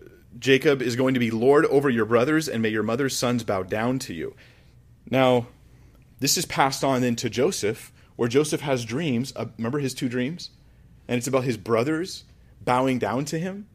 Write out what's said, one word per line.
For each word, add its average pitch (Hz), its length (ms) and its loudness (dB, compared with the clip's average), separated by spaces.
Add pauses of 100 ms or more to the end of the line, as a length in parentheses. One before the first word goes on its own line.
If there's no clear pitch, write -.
(380)
"Jacob 135 440 4
is 117 140 -2
going 131 180 2
to 123 60 2
be 117 100 2
lord 131 360 4
over 139 240 4
your 117 140 2
brothers, 131 440 2
and 113 140 -2
may 110 60 2
your 107 140 0
mother's 123 340 0
sons 123 280 0
bow 101 180 -2
down 110 380 -2
to 104 140 -10
you." 78 200 -8 (760)
Now, 127 360 4 (760)
this 131 160 0
is 180 100 -4
passed 135 360 0
on 135 200 2
then 120 140 2
to 117 140 -4
Joseph, 110 640 -2 (240)
where 120 120 0
Joseph 151 340 0
has 131 220 -2
dreams. 131 520 -2
Uh, 113 100 -6 (100)
remember 120 220 -4
his 135 160 -4
two 135 140 -4
dreams? 127 420 -4 (580)
And 123 100 0
it's 120 100 -4
about 131 160 0
his 127 120 -2
brothers 123 680 -2 (400)
bowing 127 340 2
down 113 280 -2
to 165 120 -6
him, 190 360 -8